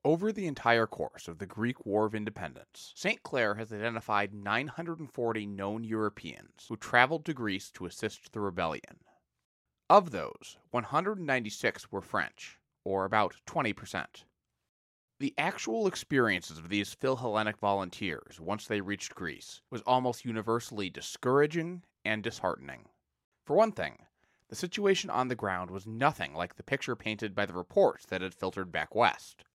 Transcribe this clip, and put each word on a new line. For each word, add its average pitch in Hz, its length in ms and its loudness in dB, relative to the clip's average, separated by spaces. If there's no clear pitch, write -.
Over 170 260 4
the 202 140 -4
entire 117 400 6
course - 420 -8
of 82 100 -10
the 98 80 -8
Greek 113 380 -4
War 107 220 4
of 104 80 -4
Independence, 101 800 -8
Saint 226 280 -2
Clair 113 340 2
has 110 140 -8
identified 107 640 0
nine 107 360 -2
hundred 165 320 -8
and 143 120 -12
forty 113 320 0
known 101 400 -4
Europeans 107 840 -6
who 113 80 -4
traveled 143 500 4
to 165 80 -2
Greece 107 380 -2
to - 120 -10
assist - 480 -6
the 110 80 -6
rebellion. 87 600 -2
Of 180 200 10
those, - 460 -6
one 120 140 -2
hundred 185 360 0
ninety-six 123 720 0
were 98 80 -2
French, - 580 -4
or 95 200 2
about 101 300 4
twenty 123 300 -2
percent. - 500 -8
The 139 180 -2
actual 208 480 0
experiences 110 720 2
of 80 100 -12
these 101 260 -2
Philhellenic 110 640 0
volunteers 95 840 -2
once 95 260 -4
they 107 140 0
reached 98 340 -6
Greece - 460 -10
was 120 120 -8
almost 127 420 0
universally 110 640 -2
discouraging 156 920 2
and 107 180 0
disheartening. 69 680 -4
For 147 100 2
one 220 160 6
thing, 73 260 -6
the - 60 -10
situation 196 520 0
on 127 200 2
the 123 60 -2
ground 92 360 -2
was 95 160 -8
nothing 110 480 0
like 85 220 -4
the - 60 -14
picture 135 340 -2
painted 107 380 -4
by 101 120 2
the 92 80 -8
reports 110 520 4
that 92 140 -2
had 92 140 -4
filtered 95 360 -4
back - 240 -2
west. - 500 2